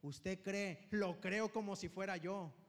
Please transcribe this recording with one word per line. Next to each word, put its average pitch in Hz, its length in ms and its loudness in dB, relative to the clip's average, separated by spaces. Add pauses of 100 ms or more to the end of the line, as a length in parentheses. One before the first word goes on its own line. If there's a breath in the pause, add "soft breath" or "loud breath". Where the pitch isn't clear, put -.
Usted 185 400 -4
cree, 196 480 0
lo 185 280 4
creo 202 320 2
como 202 240 0
si 185 140 -2
fuera 190 260 0
yo 175 380 -2 (160)